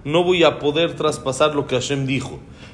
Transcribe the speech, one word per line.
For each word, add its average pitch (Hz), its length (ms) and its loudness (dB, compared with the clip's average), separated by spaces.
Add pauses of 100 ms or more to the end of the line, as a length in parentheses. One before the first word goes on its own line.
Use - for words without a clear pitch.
no 160 200 0
voy 175 200 4
a 147 140 4
poder 147 380 0
traspasar 151 580 0
lo 143 120 -2
que 131 100 0
Hashem 135 300 -2
dijo". 131 340 -4 (340)